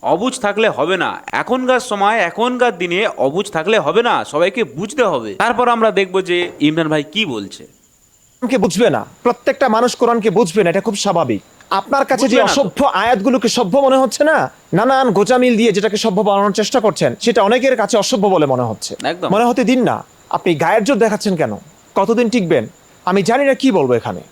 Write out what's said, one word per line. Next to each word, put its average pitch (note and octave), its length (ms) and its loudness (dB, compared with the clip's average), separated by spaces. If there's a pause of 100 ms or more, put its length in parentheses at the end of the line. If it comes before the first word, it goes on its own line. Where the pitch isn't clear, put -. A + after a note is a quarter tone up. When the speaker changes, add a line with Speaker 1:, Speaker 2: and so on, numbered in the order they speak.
Speaker 1:
অবুঝ F3 380 -2
থাকলে G#3 300 0
হবে D#3 280 -2
না। B2+ 240 -4 (100)
এখনকার B3 480 0
সময়, G#3+ 380 -2
এখনকার A#3 600 -2
দিনে F3 300 -2
অবুঝ D3+ 440 -2
থাকলে F3+ 280 0
হবে E3+ 240 0
না, E3+ 220 -2
সবাইকে F#3+ 380 -2
বুঝতে G#3 400 -6
হবে। A#2+ 320 -4
তারপর A#3 340 0
আমরা A3+ 220 2
দেখব F#3+ 300 -2
যে F3 380 -2
ইমরান D#3 300 0
ভাই D3+ 140 -2
কি G3+ 220 -4
বলছে। G#2+ 380 -10
Speaker 2:
কোরআনকে - 960 -10
বুঝবে G3 320 2
না, A#2 160 -2 (180)
প্রত্যেকটা B3 460 0
মানুষ A#3 260 0
কোরআনকে A#3 340 0
বুঝবে F#3+ 340 2
না, E3+ 60 2
এটা F#3 120 0
খুব G#3 140 -4
স্বাভাবিক। E3 460 -2 (280)
আপনার C#4 360 0
কাছে C4+ 220 0
যে A#3 100 2
Speaker 1:
বুঝবে C4+ 60 4
না F#3+ 120 2
তো। C#4 60 2
Speaker 2:
অসভ্য C4 240 -2
আয়াতগুলোকে A#3 640 0
সভ্য A3+ 300 0
মনে C4+ 200 4
হচ্ছে C4 260 0
না, C#4+ 280 2 (220)
নানান B3+ 380 2
গোজামিল A#3+ 460 2
দিয়ে A3+ 140 2
যেটাকে G3+ 260 0
সভ্য G3+ 240 0
বানানোর G3+ 320 2
চেষ্টা G#3+ 260 0
করছেন, F3 400 0
সেটা A3+ 240 2
অনেকের B3+ 320 2
কাছে A3 220 0
অসভ্য G3+ 300 0
বলে F3+ 180 2
মনে B2+ 180 0
হচ্ছে। - 400 -8
Speaker 1:
একদম। E3+ 260 -4
Speaker 2:
মনে G#3+ 160 2
হতে B3 180 0
দিন A#3+ 200 2
না। B2+ 200 -2 (260)
আপনি F3 260 0
গায়ের F3 280 2
জোর B3 140 0
দেখাচ্ছেন G#3 380 0
কেন? A#2+ 220 -2 (380)
কতদিন A3 340 2
টিকবেন? E3+ 380 0 (380)
আমি F#3 180 0
জানি B3 220 2
না C4+ 80 2
কি C4+ 180 0
বলবো C#3 220 2
এখানে। G#2+ 280 -4 (100)